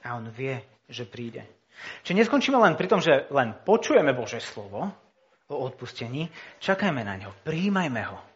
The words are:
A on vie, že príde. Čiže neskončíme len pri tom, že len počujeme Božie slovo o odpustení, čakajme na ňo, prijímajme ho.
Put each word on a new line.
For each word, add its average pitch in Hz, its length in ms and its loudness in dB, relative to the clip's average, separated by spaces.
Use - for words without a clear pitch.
A 120 100 -8
on 113 140 -10
vie, 127 320 -8
že 120 160 -10
príde. 117 340 -12
Čiže 190 180 4
neskončíme 262 380 4
len 175 160 8
pri 180 100 0
tom, 190 140 4
že 143 320 4
len 123 240 2
počujeme 214 480 4
Božie 117 300 -8
slovo 120 480 -10
o 147 160 -8
odpustení, 127 680 -10
čakajme 190 400 0
na 101 160 -6
ňo, 98 240 -14
prijímajme 160 600 -2
ho. 107 40 -16